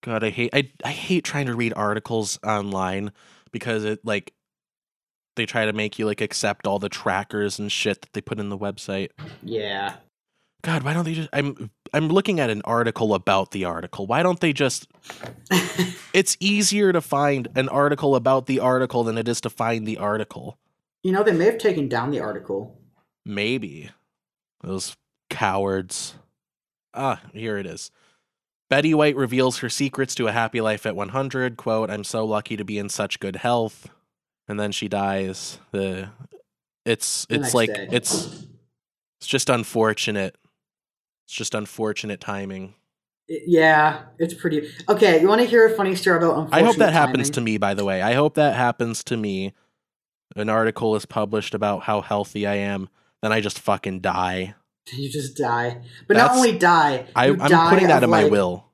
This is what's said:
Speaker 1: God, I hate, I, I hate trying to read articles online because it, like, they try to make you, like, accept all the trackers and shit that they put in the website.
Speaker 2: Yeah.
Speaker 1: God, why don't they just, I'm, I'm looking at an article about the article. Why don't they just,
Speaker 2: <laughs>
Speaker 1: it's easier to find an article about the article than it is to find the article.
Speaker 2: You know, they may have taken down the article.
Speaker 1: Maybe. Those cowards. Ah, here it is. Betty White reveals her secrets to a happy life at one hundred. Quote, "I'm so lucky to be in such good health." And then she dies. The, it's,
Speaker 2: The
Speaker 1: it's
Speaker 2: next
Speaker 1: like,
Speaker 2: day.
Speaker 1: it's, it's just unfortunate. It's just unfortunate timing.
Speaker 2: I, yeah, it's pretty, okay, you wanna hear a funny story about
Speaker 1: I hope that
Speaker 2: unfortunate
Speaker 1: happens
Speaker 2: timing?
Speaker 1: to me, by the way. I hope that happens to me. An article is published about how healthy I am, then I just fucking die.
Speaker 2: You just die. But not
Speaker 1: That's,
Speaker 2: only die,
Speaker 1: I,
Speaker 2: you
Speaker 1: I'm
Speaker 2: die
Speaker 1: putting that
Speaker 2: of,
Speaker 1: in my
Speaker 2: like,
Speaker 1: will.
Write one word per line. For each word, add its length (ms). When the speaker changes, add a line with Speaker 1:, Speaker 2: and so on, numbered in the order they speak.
Speaker 1:
God, 220
I 60
hate, 220
I, 180
I 60
hate 340
trying 220
to 80
read 220
articles 680
online 680
because 320
it, 200
like, 280
they 100
try 200
to 60
make 260
you, 80
like, 140
accept 460
all 140
the 80
trackers 720
and 120
shit 320
that 100
they 80
put 200
in 80
the 100
website. 520
Speaker 2:
Yeah. 520
Speaker 1:
God, 200
why 100
don't 120
they 100
just, 180
I'm, 380
I'm 160
looking 320
at 100
an 140
article 500
about 380
the 120
article. 440
Why 160
don't 160
they 120
just, 360
Speaker 2:
<laughs> 0
Speaker 1:
it's 280
easier 520
to 80
find 540
an 140
article 480
about 300
the 120
article 460
than 140
it 100
is 140
to 80
find 360
the 120
article. 600
Speaker 2:
You 80
know, 100
they 100
may 120
have 140
taken 300
down 220
the 100
article. 560
Speaker 1:
Maybe. 680
Those 340
cowards. 840
Ah, 260
here 260
it 80
is. 240
Betty 240
White 220
reveals 420
her 100
secrets 480
to 100
a 60
happy 280
life 260
at 100
one 140
hundred. 460
Quote, 340
"I'm 140
so 200
lucky 320
to 80
be 140
in 100
such 320
good 160
health." 520
And 120
then 140
she 160
dies. 720
The, 360
it's, 400
Speaker 2:
The 100
Speaker 1:
it's 60
Speaker 2:
next 120
Speaker 1:
like, 200
Speaker 2:
day. 180
Speaker 1:
it's, 540
it's 60
just 240
unfortunate. 840
It's 80
just 200
unfortunate 680
timing. 540
Speaker 2:
I, 160
yeah, 560
it's 140
pretty, 360
okay, 320
you 80
wanna 160
hear 220
a 100
funny 180
story 220
about 340
Speaker 1:
I 120
hope 140
that 120
Speaker 2:
unfortunate 40
Speaker 1:
happens 360
Speaker 2:
timing? 40
Speaker 1:
to 100
me, 160
by 160
the 100
way. 160
I 140
hope 200
that 200
happens 500
to 140
me. 340
An 120
article 480
is 80
published 500
about 280
how 180
healthy 460
I 100
am, 320
then 100
I 100
just 160
fucking 420
die. 540
Speaker 2:
You 160
just 260
die. 460
But 100
not 120
Speaker 1:
That's, 100
Speaker 2:
only 200
die, 560
Speaker 1:
I, 120
Speaker 2:
you 120
Speaker 1:
I'm 120
Speaker 2:
die 180
Speaker 1:
putting 200
that 100
Speaker 2:
of, 60
Speaker 1:
in 60
my 120
Speaker 2:
like, 100
Speaker 1:
will. 420